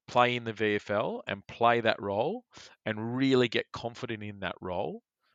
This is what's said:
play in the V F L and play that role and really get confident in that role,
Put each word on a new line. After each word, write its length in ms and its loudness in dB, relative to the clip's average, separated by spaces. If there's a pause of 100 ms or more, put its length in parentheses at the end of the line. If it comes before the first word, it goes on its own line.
play 300 4
in 80 -6
the 80 -4
V 240 2
F 140 -6
L 360 -2
and 200 -6
play 340 2
that 200 2
role 440 -2 (400)
and 320 -4
really 320 4
get 240 -4
confident 500 -8
in 180 -12
that 200 -4
role, 420 -4 (320)